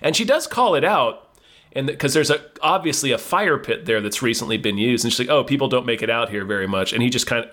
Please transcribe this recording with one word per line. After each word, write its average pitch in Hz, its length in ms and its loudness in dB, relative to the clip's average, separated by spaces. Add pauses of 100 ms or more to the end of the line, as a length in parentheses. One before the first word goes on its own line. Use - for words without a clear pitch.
And 156 120 2
she 226 100 0
does 294 220 2
call 233 280 2
it 143 100 2
out, 147 420 0 (460)
and 135 140 -4
th-, 147 120 -4
'cause 139 140 0
there's 160 180 4
a, 147 100 0 (220)
obviously 160 500 0
a 113 40 0
fire 175 400 0
pit - 300 -4
there 110 160 2
that's 104 180 -4
recently 113 380 0
been 104 180 -2
used, 113 280 2
and 113 80 0
she's 123 140 0
like, 151 80 2
"Oh, 131 100 4
people 135 240 0
don't 123 180 0
make 113 160 -2
it 113 80 0
out 117 180 0
here 104 160 -4
very 98 220 -2
much." 95 260 0
And 120 100 0
he 123 60 4
just 123 180 -2
kinda, 117 260 -2